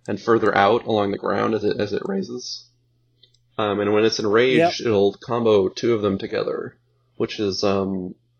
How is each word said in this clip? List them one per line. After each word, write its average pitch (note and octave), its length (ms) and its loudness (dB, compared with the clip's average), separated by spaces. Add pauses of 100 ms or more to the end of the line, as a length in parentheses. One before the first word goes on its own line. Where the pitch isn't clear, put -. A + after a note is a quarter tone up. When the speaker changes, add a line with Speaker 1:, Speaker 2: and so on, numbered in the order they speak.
Speaker 1:
and G2+ 120 -6
further A2 380 2
out G#2 280 4
along G#2 260 0
the G2 60 -4
ground G#2 360 -2
as G#2 120 -2
it, G2+ 120 0
as G#2 140 -4
it - 140 -4
raises. F#3+ 600 -8 (920)
Um, G#2 240 -2
and G2+ 120 0
when G#2+ 120 4
it's A2 140 2
enraged, B2+ 600 2
Speaker 2:
Yep. - 80 -4
Speaker 1:
it'll G2+ 340 2
combo A2 460 2
two A2+ 260 -2
of G#2+ 80 0
them G2 160 0
together, - 600 -6 (400)
which A#2 240 -4
is, G2 240 -2
um, F#2+ 500 -2 (240)